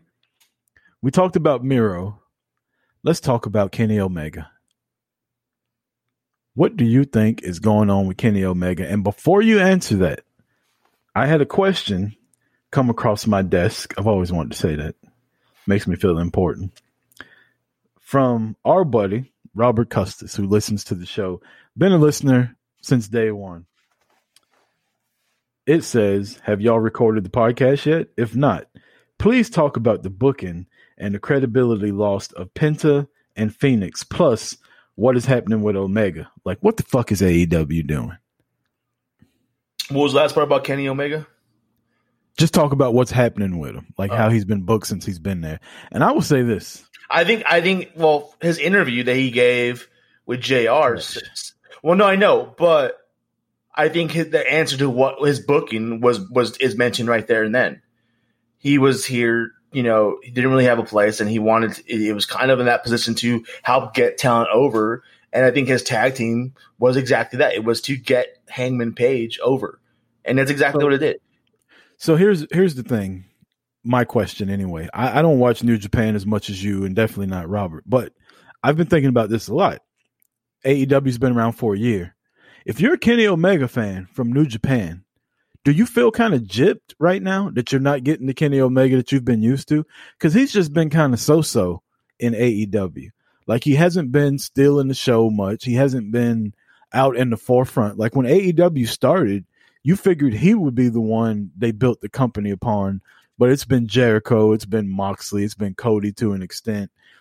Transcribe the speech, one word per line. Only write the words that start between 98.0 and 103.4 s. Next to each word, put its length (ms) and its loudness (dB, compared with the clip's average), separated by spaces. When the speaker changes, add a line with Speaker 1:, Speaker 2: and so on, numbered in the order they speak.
Speaker 1:
when 120 0
A 100 4
E 160 2
W 340 2
started, 600 0
you 140 2
figured 380 0
he 200 2
would 200 0
be 160 2
the 100 -2
one 560 -2
they 160 -2
built 300 -2
the 80 -10
company 400 -2
upon, 500 -4
but 120 4